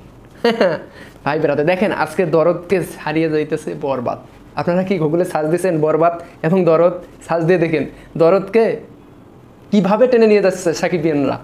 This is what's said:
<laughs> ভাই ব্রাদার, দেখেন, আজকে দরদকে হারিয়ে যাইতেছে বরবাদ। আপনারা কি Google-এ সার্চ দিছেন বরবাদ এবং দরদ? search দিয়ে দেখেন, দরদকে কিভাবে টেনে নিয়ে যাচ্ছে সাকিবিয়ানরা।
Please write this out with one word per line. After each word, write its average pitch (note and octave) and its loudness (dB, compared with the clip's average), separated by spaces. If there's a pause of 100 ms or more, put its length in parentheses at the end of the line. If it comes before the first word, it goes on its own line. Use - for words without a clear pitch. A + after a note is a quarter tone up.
(540)
<laughs> - -4
ভাই D3 -2
ব্রাদার, D3 0
দেখেন, F#3 0
আজকে D#3+ -2
দরদকে E3 0 (180)
হারিয়ে D#3+ -2
যাইতেছে D3+ -4
বরবাদ। C3+ -4 (380)
আপনারা F3 -2
কি F#3+ -2
Google-এ D#3+ 0
সার্চ D#3 -4
দিছেন E3+ 0
বরবাদ D#3 2 (280)
এবং F3+ 2
দরদ? E3 4 (360)
search E3 -2
দিয়ে F3+ 2
দেখেন, D#3+ -2 (320)
দরদকে F#3+ 2 (1040)
কিভাবে G#3 4
টেনে A#3 4
নিয়ে G#3 4
যাচ্ছে F3+ 0
সাকিবিয়ানরা। D3 -2